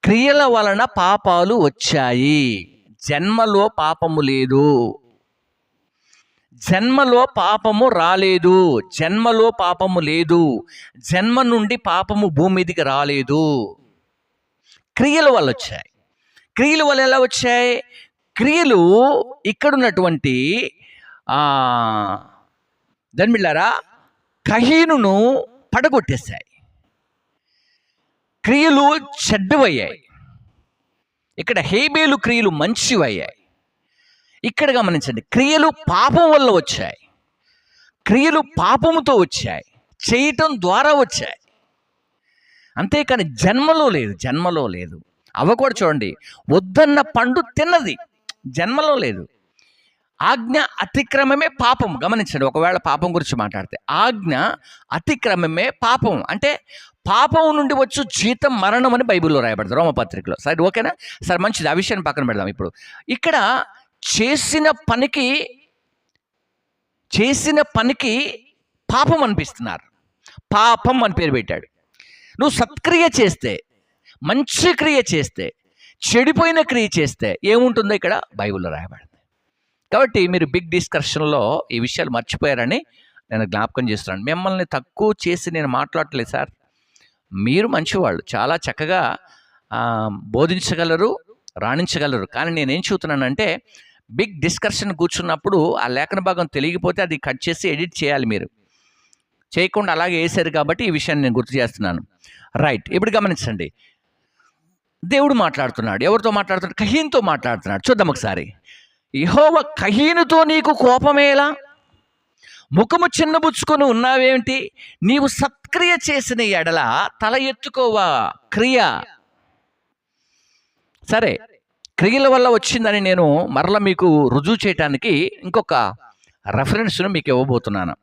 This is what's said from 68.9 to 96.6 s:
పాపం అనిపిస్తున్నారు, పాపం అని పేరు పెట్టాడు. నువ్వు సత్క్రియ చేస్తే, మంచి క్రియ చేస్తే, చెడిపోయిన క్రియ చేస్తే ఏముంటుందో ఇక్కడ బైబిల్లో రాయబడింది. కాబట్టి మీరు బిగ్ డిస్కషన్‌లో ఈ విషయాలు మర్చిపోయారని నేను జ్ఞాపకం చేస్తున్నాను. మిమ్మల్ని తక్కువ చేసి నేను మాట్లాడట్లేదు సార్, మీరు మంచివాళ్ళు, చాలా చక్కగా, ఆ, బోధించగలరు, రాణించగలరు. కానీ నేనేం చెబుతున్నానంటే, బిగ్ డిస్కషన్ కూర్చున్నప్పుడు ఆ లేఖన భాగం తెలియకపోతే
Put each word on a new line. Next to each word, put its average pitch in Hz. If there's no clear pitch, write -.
పాపం 294
అనిపిస్తున్నారు, 143
పాపం 233
అని 196
పేరు 160
పెట్టాడు. 98
నువ్వు 285
సత్క్రియ 330
చేస్తే, 131
మంచి 269
క్రియ 302
చేస్తే, 135
చెడిపోయిన 311
క్రియ 240
చేస్తే 113
ఏముంటుందో 220
ఇక్కడ 269
బైబిల్లో 98
రాయబడింది. 80
కాబట్టి 214
మీరు 180
బిగ్ 165
డిస్కషన్‌లో 151
ఈ 120
విషయాలు 143
మర్చిపోయారని 131
నేను 110
జ్ఞాపకం 110
చేస్తున్నాను. 98
మిమ్మల్ని 180
తక్కువ 208
చేసి 175
నేను 160
మాట్లాడట్లేదు 139
సార్, -
మీరు 127
మంచివాళ్ళు, 160
చాలా 127
చక్కగా, 156
ఆ, 113
బోధించగలరు, 165
రాణించగలరు. 135
కానీ 156
నేనేం 151
చెబుతున్నానంటే, 160
బిగ్ 175
డిస్కషన్ 196
కూర్చున్నప్పుడు 170
ఆ -
లేఖన 143
భాగం 180
తెలియకపోతే 170